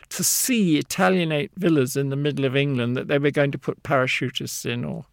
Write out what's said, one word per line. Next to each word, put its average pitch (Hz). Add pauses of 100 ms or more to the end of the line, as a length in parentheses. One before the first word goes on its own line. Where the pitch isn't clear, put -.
to -
see 196
Italianate 170
villas 160
in 139
the 135
middle 143
of 131
England 131
that -
they 147
were 147
going 139
to 139
put -
parachutists 127
in 120
or -